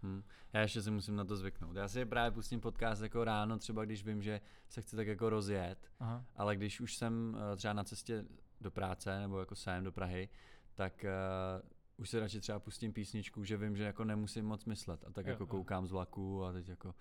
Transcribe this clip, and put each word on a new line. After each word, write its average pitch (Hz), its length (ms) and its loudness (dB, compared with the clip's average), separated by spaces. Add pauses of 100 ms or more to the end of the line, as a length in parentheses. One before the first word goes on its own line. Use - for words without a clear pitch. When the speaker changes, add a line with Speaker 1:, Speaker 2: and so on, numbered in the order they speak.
Speaker 1:
hmm. 98 200 -2 (300)
Já 107 80 8
ještě 107 200 4
si 107 100 2
musím 104 240 2
na 104 100 2
to 104 100 0
zvyknout. 92 400 -2
Já 98 120 2
si 120 180 2
právě 117 260 4
pustím 113 300 0
podcast 110 400 2
jako 110 220 2
ráno, 110 340 4
třeba 110 280 0
když 107 200 -2
vím, 107 160 0
že 104 200 0 (280)
se - 120 -6
chci - 140 -8
tak 107 120 2
jako 107 220 4
rozjet, 98 680 2
Speaker 2:
Aha. 120 260 -2 (100)
Speaker 1:
ale 104 200 4
když 101 260 0
už 120 140 -2
jsem, 113 420 2 (160)
eh, - 20 0
třeba 104 180 2
na 104 100 2
cestě 107 420 -4 (360)
do 98 100 -4
práce, 95 480 0
nebo 98 200 0
jako 92 160 -4
sem 92 280 0
do 92 80 0
Prahy, 92 380 0 (440)
tak, - 320 -2
eh, 98 60 2 (840)
už 101 120 -6
si 117 100 4
radši 107 200 0
třeba 104 200 -2
pustím 107 340 -4
písničku, 104 500 -4
že 104 140 0
vím, 104 200 2
že 104 60 2
jako 104 200 0
nemusím 107 420 2
moc 107 200 -2
myslet. 104 420 -4
A - 40 -12
tak 92 140 -4
Speaker 2:
Jo, 95 40 -2
Speaker 1:
jako 110 140 0
Speaker 2:
jo. 90 40 -4
Speaker 1:
koukám 95 400 0
z 87 40 -4
vlaku 95 540 0
a 92 60 -2
teď 90 160 -4
jako 92 340 -8